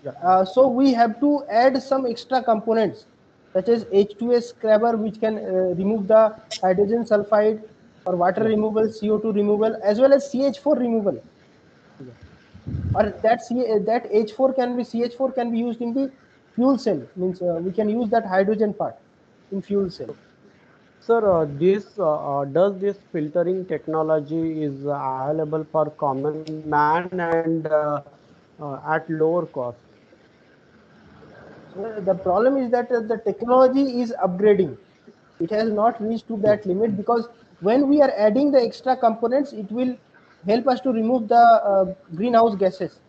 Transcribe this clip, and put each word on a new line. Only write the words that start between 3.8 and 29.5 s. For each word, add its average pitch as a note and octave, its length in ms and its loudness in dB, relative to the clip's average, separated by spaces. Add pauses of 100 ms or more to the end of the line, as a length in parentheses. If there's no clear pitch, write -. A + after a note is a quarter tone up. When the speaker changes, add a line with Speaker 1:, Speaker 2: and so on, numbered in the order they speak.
Speaker 2:
H G3+ 260 2
two A#3 140 -2
S A#3+ 160 0
scrubber, A3 480 2
which G#3+ 240 -6
can, A3 180 0
uh, F#3 420 -2
remove G3+ 280 0
the A3 260 6 (280)
hydrogen G3+ 420 2
sulfide, G#3+ 560 0 (460)
or F3+ 100 -2
water F3+ 260 0
Speaker 1:
Yeah. A3 120 0
Speaker 2:
removal, G#3+ 360 0
C G#3+ 200 -6
O G#3+ 80 0
two G#3+ 140 -4
removal, G#3 500 0
as G#3 180 0
well C#4 140 6
as C#4 160 0
C C4 160 -2
H C#4 140 -2
four D4 160 2
removal. A3+ 420 -2 (880)
Speaker 1:
Yeah. A#2+ 80 -20 (800)
Speaker 2:
Or G#3 100 2 (200)
that A3+ 180 2
C-, A#3+ 280 -4
uh, G#3+ 80 0 (120)
that A#3 200 -2
H G#3+ 220 0
four C4+ 220 0
can B3 220 -2
be, A#3+ 80 -4
C A#3 200 -6
H A#3+ 120 -8
four C4 160 -4
can A#3+ 200 -4
be A3+ 60 -2
used A#3 240 -4
in A#3 100 -6
the C4+ 180 -2 (440)
fuel B3+ 240 2
cell. E3 240 -2 (140)
Means, F3+ 260 -6
uh, E3+ 240 -2
we F#3+ 60 -6
can G#3+ 180 -2
use A3+ 200 -2
that A#3 140 0
hydrogen G3 480 0
part C#3 240 -8 (560)
in G3 80 -6
fuel G3 300 -4
cell. - 260 -14 (840)
Speaker 1:
Sir, A#3 200 2 (100)
uh, E3 140 2 (140)
this, G3 400 0
uh, D3+ 400 -2
uh, C#3+ 80 -2
does F#3 320 2
this G3 180 -4 (160)
filtering F3 540 -4
technology D#3 960 -4
is C#3 220 -6
available C#3+ 840 -4
for D3+ 200 0
common D3+ 760 -6
man D3+ 460 0
and, E3 540 -2
uh, D3+ 340 -2 (640)
uh, C#3 160 -10 (160)
at D#3+ 140 -4
lower D#3+ 380 0
cost? B2 320 -10 (2000)